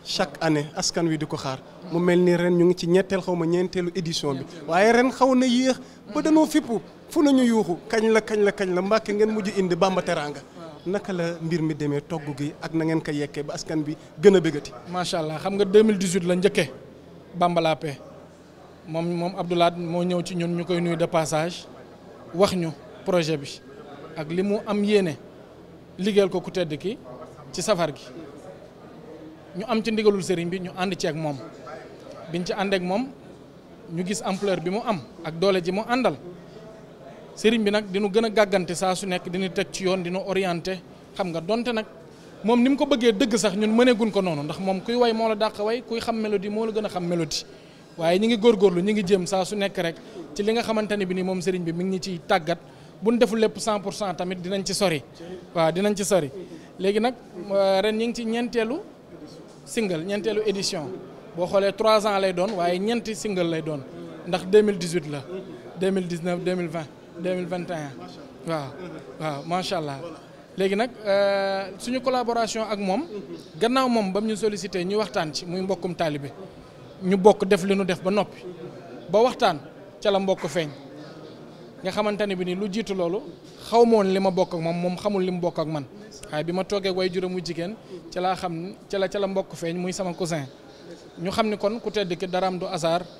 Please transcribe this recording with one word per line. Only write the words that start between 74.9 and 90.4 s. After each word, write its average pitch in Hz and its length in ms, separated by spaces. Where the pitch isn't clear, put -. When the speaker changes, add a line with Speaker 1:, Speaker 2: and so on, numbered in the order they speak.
Speaker 2:
waxtaan 185 360
ci, 185 120
muy 180 160
mbokkum 185 340
taalibe. 147 360
Ñu 190 140
bokk 202 300
def 190 180
li 196 120
nu 196 100
def 170 180
ba 185 80
noppi. 202 320
Ba 190 120
waxtaan, 233 380
ca 214 100
la 196 80
mbokk 190 280
feeñ. 160 200
Nga 180 100
xamante 208 360
ne 196 80
bi 180 80
ni 180 120
lu 202 140
jiitu 202 240
loolu, 185 280
xaw 233 160
ma 233 120
woon 190 140
li 190 80
ma 196 120
bokk 180 240
ak 170 40
moom, 165 160
moom 175 220
xamul 202 260
li 185 80
mu 180 80
bokk 170 200
ak 156 80
man. 151 180
Waaye 151 140
bi 165 80
ma 185 140
toogee 196 240
way 185 200
juróom 180 260
wu 185 60
jigéen, 170 320
ca 185 60
laa 180 160
xam, 175 380
ca 202 100
la, 190 80
ca 180 120
la 202 80
mbokk 190 280
feeñ, 165 220
muy 180 160
sama 180 200
cousin. 165 300